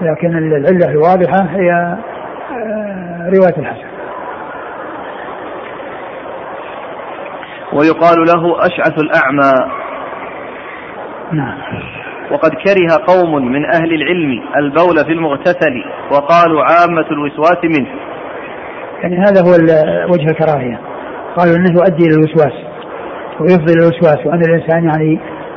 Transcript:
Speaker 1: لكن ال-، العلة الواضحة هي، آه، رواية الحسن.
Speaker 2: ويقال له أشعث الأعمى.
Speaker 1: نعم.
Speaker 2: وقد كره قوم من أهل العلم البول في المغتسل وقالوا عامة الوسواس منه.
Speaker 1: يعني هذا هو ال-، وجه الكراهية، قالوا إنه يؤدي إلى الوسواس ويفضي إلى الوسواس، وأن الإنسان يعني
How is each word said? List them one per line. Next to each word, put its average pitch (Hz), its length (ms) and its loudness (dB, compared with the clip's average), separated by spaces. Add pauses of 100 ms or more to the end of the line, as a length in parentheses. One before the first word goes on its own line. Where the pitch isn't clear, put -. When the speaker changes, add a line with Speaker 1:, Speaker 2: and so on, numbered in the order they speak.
Speaker 1:
لكن 165 380 0
ال-، 156 160 0
العلة 160 360 2
الواضحة 175 600 4
هي، 180 200 2 (800)
آه، 196 840 -8
رواية 180 220 4
الحسن. - 300 -8 (3750)
Speaker 2:
ويقال 160 460 4
له 165 480 2
أشعث 156 360 0
الأعمى. 139 680 2 (1600)
Speaker 1:
نعم. 127 260 -4 (720)
Speaker 2:
وقد 147 200 2
كره 170 560 2
قوم 160 460 2
من 147 120 0
أهل 165 300 0
العلم 151 480 0 (140)
البول 156 400 2 (100)
في 160 60 -2
المغتسل 165 720 0 (280)
وقالوا 156 500 4
عامة 165 480 4
الوسواس 151 540 0
منه. 151 240 0 (1120)
Speaker 1:
يعني 180 140 -2
هذا 196 300 6
هو 180 80 8
ال-، 156 560 4
وجه 160 200 2
الكراهية، 147 500 0 (560)
قالوا 175 200 4
إنه 180 180 4
يؤدي 170 320 4
إلى 156 80 4
الوسواس 156 380 4 (880)
ويفضي 170 320 4
إلى 165 100 6
الوسواس، 165 440 4
وأن 170 220 0
الإنسان 165 360 2
يعني 156 360 2 (360)